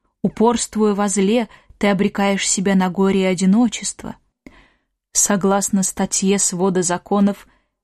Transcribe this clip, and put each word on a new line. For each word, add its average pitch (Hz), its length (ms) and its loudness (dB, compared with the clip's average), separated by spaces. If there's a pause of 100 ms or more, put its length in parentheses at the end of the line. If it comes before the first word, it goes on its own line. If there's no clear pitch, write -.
(220)
Упорствуя 214 720 0
во 202 140 -2
зле, 202 400 0 (300)
ты 208 100 0
обрекаешь 196 640 0
себя 190 260 0
на 185 140 2
горе 190 320 0
и 185 40 2
одиночество. 190 920 0 (960)
Согласно 196 720 0
статье 196 560 -2
свода 185 420 0
законов, 196 680 -2 (360)